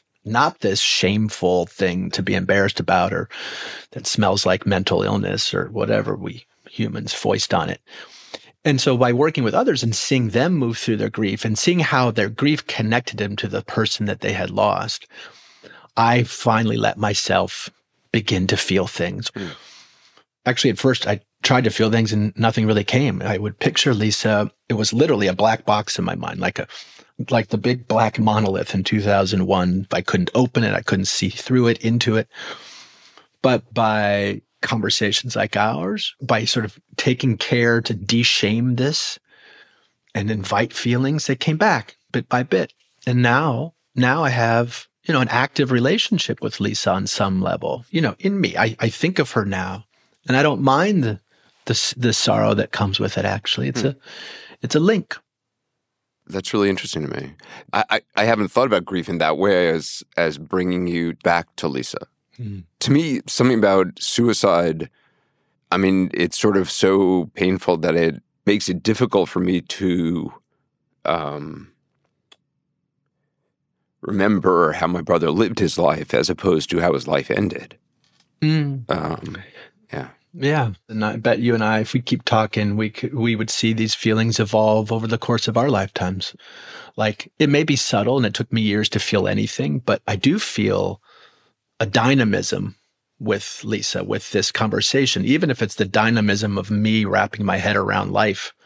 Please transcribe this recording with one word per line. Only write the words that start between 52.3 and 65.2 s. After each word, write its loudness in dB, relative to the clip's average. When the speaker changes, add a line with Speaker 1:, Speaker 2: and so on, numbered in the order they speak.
Speaker 1:
that 0
comes -2
with -4
it, -2
actually. -4
It's -4
Speaker 2:
Hmm. 0
Speaker 1:
a, -2
it's -6
a 6
link. 0
Speaker 2:
That's -6
really 4
interesting -4
to -8
me. -10
I, 2
I, 0
I 2
haven't 2
thought 2
about 2
grief -6
in -4
that 2
way 4
as, -4
as 0
bringing -2
you -2
back 0
to -6
Lisa. -6
Speaker 1:
Hmm. -10
Speaker 2:
To 0
me, 2
something 2
about 4
suicide, 2